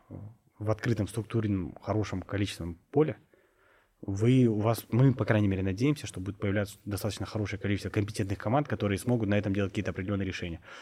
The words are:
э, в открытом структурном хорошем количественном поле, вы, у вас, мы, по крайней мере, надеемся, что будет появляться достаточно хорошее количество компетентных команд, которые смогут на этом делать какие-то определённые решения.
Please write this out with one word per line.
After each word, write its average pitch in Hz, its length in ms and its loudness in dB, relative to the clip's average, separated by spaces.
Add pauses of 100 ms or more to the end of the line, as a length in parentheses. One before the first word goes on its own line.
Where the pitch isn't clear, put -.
э, 101 60 -14 (440)
в 104 120 -2
открытом 107 360 0
структурном 104 760 -2
хорошем 98 400 -2
количественном 95 540 -4 (160)
поле, 151 260 2 (840)
вы, 117 440 4
у 110 140 4
вас, 113 320 2
мы, 127 220 6
по - 120 -2
крайней 104 220 4
мере, 95 160 2
надеемся, 117 420 0
что - 140 -10
будет 101 180 -6
появляться 101 480 -2
достаточно 101 400 -4
хорошее 101 340 -4
количество 98 300 -2
компетентных 101 480 -2
команд, 139 300 0
которые 101 320 0
смогут 117 280 0
на 101 80 2
этом 101 180 0
делать 98 180 0
какие-то 101 200 -4
определённые 98 360 -2
решения. 87 340 -6 (200)